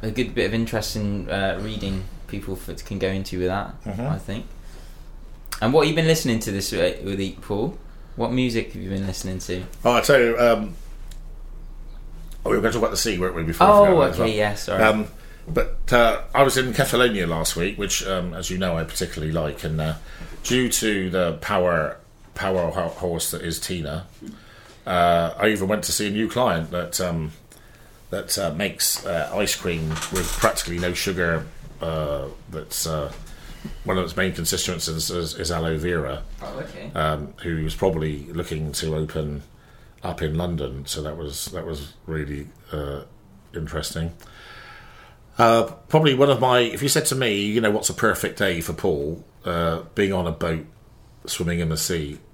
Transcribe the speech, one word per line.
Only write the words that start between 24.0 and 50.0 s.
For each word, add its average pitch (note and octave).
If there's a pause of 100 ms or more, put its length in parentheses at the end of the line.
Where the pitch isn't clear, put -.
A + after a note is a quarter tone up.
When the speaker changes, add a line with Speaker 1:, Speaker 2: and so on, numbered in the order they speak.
Speaker 2:
uh, E2+
I G2+
even F#2+
went G2+
to -
see G#2+
a G2+
new G#2+
client F2
that, F2
um, E2 (800)
that, -
uh, F#2
makes, -
uh, E2
ice G2
cream D#2+ (240)
with F2+ (120)
practically F2
no F2+
sugar. F2 (360)
Uh, D2+ (240)
that's, -
uh, D#2 (720)
one F#2+
of F2+
its E2
main F#2+
constituents F2
is, D#2+
is, E2+
is E2
aloe D#2+
vera. D2+ (180)
Speaker 1:
Oh, -
okay. -
Speaker 2:
Um, D2+ (100)
who D#2+
was D#2+
probably D#2
looking D#2+
to D#2+
open D2+ (600)
up F2
in D#2
London, D2
so -
that D2+
was, D2+
that F2
was D2+ (120)
really, D2 (240)
uh, C#2+ (520)
interesting. D#2+ (1200)
Uh, A2+ (240)
probably D#3
one C#3
of B2+
my, B2+
if A#2+
you C#3
said D#3
to D3
me, A2
you G#2+
know, G#2+
"What's G#2
a F#2+
perfect G2+
day F#2
for E2
Paul?" D#2+ (220)
Uh, E2+ (120)
being G2